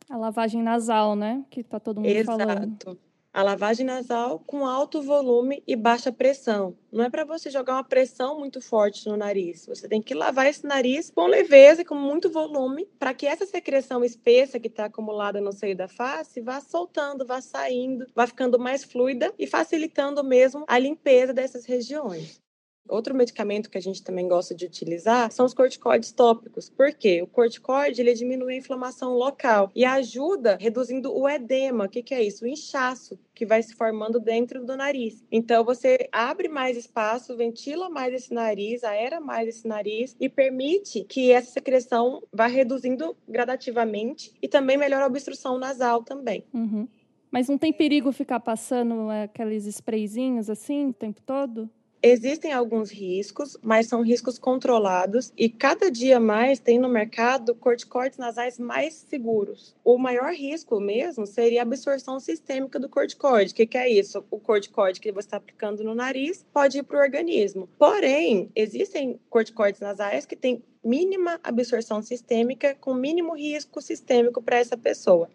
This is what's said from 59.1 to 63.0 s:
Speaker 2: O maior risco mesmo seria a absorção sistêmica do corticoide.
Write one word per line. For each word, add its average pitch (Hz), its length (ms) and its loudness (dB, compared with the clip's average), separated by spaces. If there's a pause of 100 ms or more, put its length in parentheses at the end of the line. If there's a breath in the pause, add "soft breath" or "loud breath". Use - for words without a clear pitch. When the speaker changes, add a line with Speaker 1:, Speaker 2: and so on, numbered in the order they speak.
Speaker 2:
O 247 140 8
maior 254 340 0
risco 277 480 -4
mesmo 220 460 -4
seria 233 360 2
a - 20 0
absorção 269 560 -4
sistêmica 269 600 -8
do 254 80 -8
corticoide. - 680 0